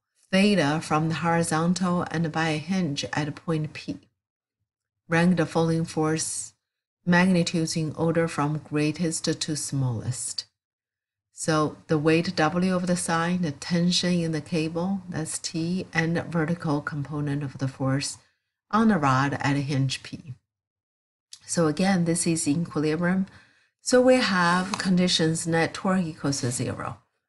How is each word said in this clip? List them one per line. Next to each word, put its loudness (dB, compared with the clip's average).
theta 4
from 0
the -2
horizontal 0
and -2
by 0
a 0
hinge -2
at -2
point -4
P. -10
Rank 4
the 2
following 0
force -4
magnitudes 2
in -4
order 0
from -2
greatest -2
to -4
smallest. -4
So 0
the 2
weight 2
W 2
of -2
the 2
sign, 0
the -2
tension 0
in -2
the -2
cable, -2
that's -6
T, -4
and 0
the -4
vertical -2
component -4
of -10
the -2
force -4
on 4
the 4
rod 2
at 2
hinge -2
P. -14
So 2
again, 2
this 0
is 0
equilibrium. 0
So 4
we 8
have 2
conditions 2
net 0
torque 0
equals -4
to -2
zero. -6